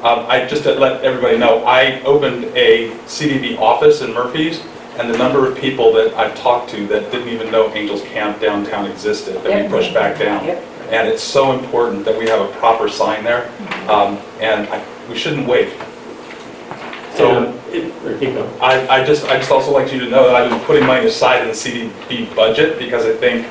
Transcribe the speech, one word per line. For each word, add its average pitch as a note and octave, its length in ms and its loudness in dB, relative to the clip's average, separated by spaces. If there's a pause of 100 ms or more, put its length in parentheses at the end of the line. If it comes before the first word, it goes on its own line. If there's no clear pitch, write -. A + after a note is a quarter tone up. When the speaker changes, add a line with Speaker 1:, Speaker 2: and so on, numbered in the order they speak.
Speaker 1:
Um, A#2 240 2
I, B2+ 180 2
just D3 180 -2
to C3+ 120 4
let C3 260 2
everybody B2 360 2
know, A2+ 260 4
I C3 380 4
opened B2+ 420 2 (140)
a A2+ 340 4 (160)
C D3 220 -2
D C3 100 0
B A#2 180 -4
office D3 440 4
in A#2 120 -4
Murphy's, D3 480 -2 (380)
and A#2 100 -2
the A3+ 80 0
number C3 320 4
of C3 80 -4
people B2 360 4
that A2 220 4
I've - 200 -2
talked - 360 0
to G#2 160 -6
that G#2 220 -2
didn't A#2+ 200 -6
even A2 200 -6
know A2 240 0
Angels G#2 280 -4 (100)
Camp G#2+ 300 -6
downtown G#2 500 -2
existed, G#2 440 -6
that F#2 100 -8
we - 60 -2
Speaker 2:
Yep. G3+ 200 0
Speaker 1:
pushed - 220 0
back - 260 0
down. D#3 260 -2
Speaker 2:
Yep. F3 160 -4 (300)
Speaker 1:
And A2+ 160 0
it's D3+ 160 -2
so C3 340 2
important A#2 460 -2
that A2 160 0
we A2+ 80 -2
have A2 140 2
a G2 180 -4
proper A2 300 2
sign G#2+ 340 -2
there. A#2+ 260 -2 (400)
Um, G2+ 300 2 (220)
and G#2+ 260 -2
I, - 160 -8 (240)
we A#2 100 -10
shouldn't D3 300 -4
wait. A#2+ 240 2 (1400)
So A#2+ 380 2 (180)
Speaker 3:
Yeah, A2+ 80 -4
it, - 260 -10
or B2+ 140 -6
keep C3 140 -2
going. A#2+ 260 -6
Speaker 1:
I, C3 260 2 (140)
I C3 60 0
just, D3 220 2
I C3 100 2
just - 140 0
also C#3 200 2
like C3+ 220 2
you B2+ 80 -2
to A#2+ 80 -4
know B2+ 180 6
that B2 80 6
I've A#2+ 140 4
been A#2 180 0
putting C3 180 6
money B2+ 220 2
aside B2+ 360 2
in A#2 40 -4
the A2+ 80 -4
C B2 160 -6 (160)
D G#2 40 -10 (180)
B A#2 160 -4 (100)
budget A2+ 420 4
because A#2+ 280 -2
I A2+ 80 2
think A#2 380 0